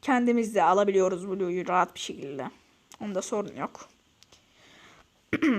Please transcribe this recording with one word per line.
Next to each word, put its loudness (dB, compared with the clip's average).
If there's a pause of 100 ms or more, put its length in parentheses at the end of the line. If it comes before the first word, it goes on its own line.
Kendimiz 2
de 4
alabiliyoruz 4
Blue'yu -4
rahat 0
bir -14
şekilde. -10 (500)
Onda -6
sorun -6
yok. -12 (1400)
<clears throat> 0 (100)